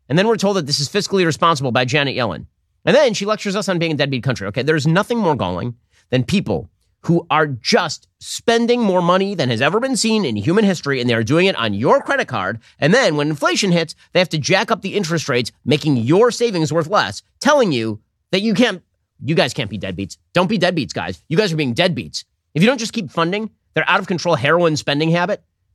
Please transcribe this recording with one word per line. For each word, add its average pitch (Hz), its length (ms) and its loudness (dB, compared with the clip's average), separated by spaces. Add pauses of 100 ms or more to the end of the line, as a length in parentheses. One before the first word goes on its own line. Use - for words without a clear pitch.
And 139 80 2
then 196 80 4
we're 226 100 2
told 196 220 0
that 160 80 -2
this 143 140 -4
is 139 100 -4
fiscally 190 340 0
responsible 151 480 0
by 127 140 2
Janet 135 300 0
Yellen. 95 320 -4 (380)
And 208 100 4
then 269 180 4
she 196 140 -6
lectures 208 280 -4
us 196 140 -4
on 180 80 0
being 165 140 0
a 151 40 -2
deadbeat 139 280 -2
country. 113 240 -2
Okay, 104 160 -4
there's 151 240 0
nothing 214 320 0
more 165 160 2
galling 98 400 -4 (340)
than 127 140 2
people 110 480 -2 (300)
who 170 280 0
are 156 180 2
just 160 600 -2 (120)
spending 233 600 0
more 185 200 2
money 190 320 2
than 147 160 -2
has 113 120 0
ever 165 180 2
been 262 160 2
seen 220 300 0
in 113 100 -2
human 165 300 2
history, 143 340 0
and 123 100 0
they 117 40 4
are 113 100 2
doing 156 220 2
it 196 100 0
on 113 180 -2
your 151 280 2
credit 262 260 -2
card. 107 320 -4 (200)
And 151 140 2
then 220 220 4
when 147 140 0
inflation 214 420 0
hits, 165 240 0 (160)
they 165 80 2
have 180 100 2
to 165 80 -4
jack 185 340 0
up 214 100 -2
the 175 140 -6
interest 170 340 -2
rates, 123 220 0 (120)
making 147 340 0
your 170 340 4
savings 180 420 -2
worth 160 140 -2
less, 151 340 0 (180)
telling 262 320 4
you 110 300 -2 (300)
that 190 100 0
you 220 120 0
can't, 208 300 0 (400)
you 147 120 -2
guys 156 180 2
can't 113 160 -6
be 110 80 -8
deadbeats. 95 400 -8 (160)
Don't 175 160 2
be 214 100 0
deadbeats, 160 320 0
guys. 92 380 -8
You 160 80 -2
guys 175 160 2
are - 20 -4
being 135 200 -2
deadbeats. 131 500 -2 (300)
If 151 60 0
you 208 60 6
don't 254 120 2
just 220 140 -8
keep 190 160 -6
funding 196 420 -4 (220)
their 156 140 -2
out-of-control 180 480 0
heroin 156 400 2
spending 151 360 0
habit, 175 320 -2 (320)